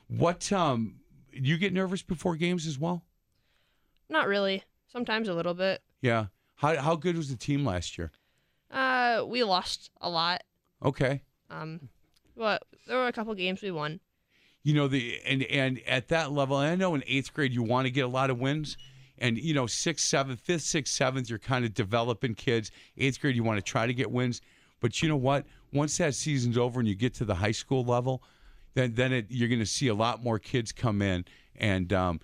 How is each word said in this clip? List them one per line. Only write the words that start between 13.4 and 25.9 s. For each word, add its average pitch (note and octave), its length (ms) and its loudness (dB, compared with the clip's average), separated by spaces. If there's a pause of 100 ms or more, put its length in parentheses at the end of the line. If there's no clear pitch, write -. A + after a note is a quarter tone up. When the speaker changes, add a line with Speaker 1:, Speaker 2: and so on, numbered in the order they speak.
Speaker 2:
we G3 100 -6
won. D#3 280 -4 (600)
Speaker 1:
You D3+ 120 4
know, D3 160 4
the, A#2+ 360 0
and, C3+ 180 0
and C3 440 0
at B2+ 220 -2
that E3 240 0
level, C#3 260 0
and D3 100 2
I F3 60 0
know F#3 180 2
in C#3 140 -2
eighth C3 260 -2
grade C3+ 200 0
you A#2+ 100 2
wanna B2+ 260 2
get C3 120 0
a B2 80 0
lot C3 200 2
of B2+ 100 0
wins, D3 380 -2 (420)
and, A#2 180 0
you D#3 160 -2
know, C3 140 2
sixth, - 400 -2
seventh, C#3 320 0
fifth, F3 240 -2
sixth, - 300 -2
seventh, C3 360 0
you're A2+ 100 -6
kinda B2 300 0
developing A#2 680 0
kids. A2+ 360 -2 (260)
Eighth C3+ 240 0
grade, C#3 140 2
you A#2 80 2
wanna G#2+ 180 0
try A#2 260 0
to B2+ 60 0
get A#2+ 180 0
wins. B2 300 0 (380)
But - 220 0
you D#3+ 80 4
know D3+ 80 2
what? C3+ 280 2 (280)
Once D3 240 0